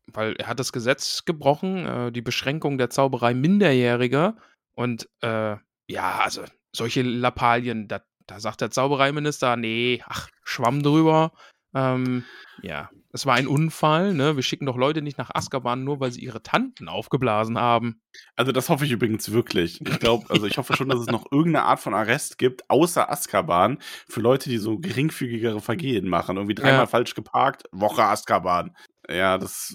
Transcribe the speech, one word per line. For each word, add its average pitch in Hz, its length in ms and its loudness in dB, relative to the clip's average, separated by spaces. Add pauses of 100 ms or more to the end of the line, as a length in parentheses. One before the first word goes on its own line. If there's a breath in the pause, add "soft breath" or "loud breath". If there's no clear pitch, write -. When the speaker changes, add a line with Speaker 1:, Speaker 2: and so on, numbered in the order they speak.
Speaker 1:
Weil 110 280 -4
er 101 140 -8
hat 120 120 -4
das 120 120 -4
Gesetz - 520 -2
gebrochen, 160 640 0
äh, 120 260 -4
die 120 80 -6
Beschränkung 139 560 -4
der 123 140 0
Zauberei 131 420 2
Minderjähriger. 131 1040 4 (380 soft breath)
Und, 120 340 -4 (140)
äh, 110 340 -2 (320)
ja, 92 300 -2
also 98 260 -2 (280)
solche 120 300 -2
Lappalien, 120 840 0
da, 98 140 -8 (240)
da 95 140 -18
sagt 107 200 -6
der 117 100 -4
Zaubereiminister, 139 840 0
"Nee, 117 500 -2
ach, - 220 -10 (140)
Schwamm 135 400 0
drüber." 160 500 4 (420 soft breath)
Ähm, 127 500 0 (380 loud breath)
ja. 80 280 -10 (240)
Es - 120 -8
war 131 80 6
ein 131 120 2
Unfall, 160 680 2
ne? 147 240 2
Wir 127 60 -2
schicken - 240 -4
doch 123 100 -2
Leute 147 240 2
nicht 147 180 -8
nach - 160 -8
Azkaban, 127 500 -4
nur 143 160 -4
weil 127 120 -2
sie 123 80 -12
ihre 113 220 -12
Tanten 240 460 -2
aufgeblasen 117 720 0
haben. 117 440 0 (340 loud breath)
Speaker 2:
Also 127 160 0
das 123 160 -2
hoffe 147 160 2
ich 139 80 0
übrigens 107 400 -2
wirklich. - 540 0
Ich - 120 -2
glaub, 117 320 2
also 104 160 2
ich 101 120 -4
hoffe 135 160 -4
schon, 135 140 0
dass 123 120 0
es 117 80 -8
noch 117 180 -2
Speaker 1:
<laughs> - 60 -14
Speaker 2:
irgendeine 151 320 4
Art 120 160 2
von 110 140 -4
Arrest 110 440 0
gibt, - 320 0
außer 147 400 4
Azkaban, 92 680 2 (300 loud breath)
für - 120 -8
Leute, 131 300 2
die 117 80 -2
so 104 200 -4
geringfügigere 120 840 -2
Vergehen 104 480 -2
machen. 87 280 0
Irgendwie 101 180 -2
dreimal 131 320 4
Speaker 1:
Ja. - 0 -
Speaker 2:
falsch 117 280 0
geparkt, 123 580 0
Woche 104 320 2
Azkaban. 90 720 0 (320 loud breath)
Ja, 92 300 2
das, - 360 -10